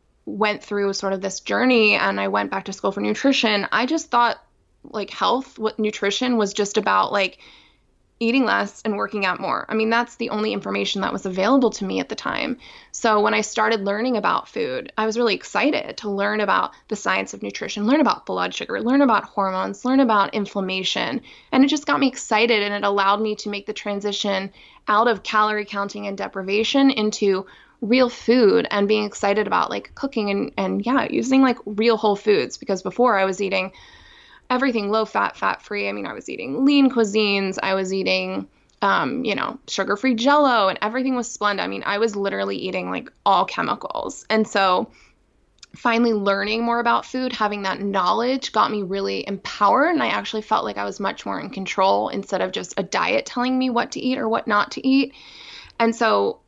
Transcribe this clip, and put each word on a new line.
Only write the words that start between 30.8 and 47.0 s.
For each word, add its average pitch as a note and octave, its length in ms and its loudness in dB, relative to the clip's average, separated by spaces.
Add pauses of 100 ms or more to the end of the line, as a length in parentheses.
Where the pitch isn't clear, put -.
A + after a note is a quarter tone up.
yeah, C4 240 0
using, C4 320 2
like, B3+ 240 4
real A3 320 2
whole G#3 200 2
foods. G3 420 0
Because F#3+ 240 -4
before A3+ 340 2
I F#3+ 100 2
was F#3+ 140 -2
eating F#3+ 300 -2 (800)
everything B3 400 0
low A3 140 2
fat, G3+ 320 -2
fat F#3+ 240 -2
free. - 300 -6
I - 20 -4
mean, G2+ 140 -8
I G#2+ 80 -8
was - 160 -14
eating - 340 -4
lean C#4 240 6
cuisines. G3+ 720 0
I F#3+ 120 0
was F#3+ 180 -2
eating, F#3+ 560 -2 (320)
um, E3+ 420 0
you G3+ 120 -2
know, - 240 -4 (100)
sugar-free B3 460 0
Jell-O, B3 540 4
and F#3 120 -2
everything B3+ 340 -2
was A#3+ 140 -2
Splenda. G3+ 320 -2
I F3+ 60 -2
mean, G3 180 -6
I G3+ 140 -2
was G#3+ 180 0
literally G3 400 -2
eating, F#3 340 -6
like, F#3 220 -8 (140)
all F#3+ 180 4
chemicals. - 840 -6
And A3 180 2
so G3 420 2 (880)
finally A#3 380 2
learning G3+ 500 0
more A#3 160 0
about A#3 240 2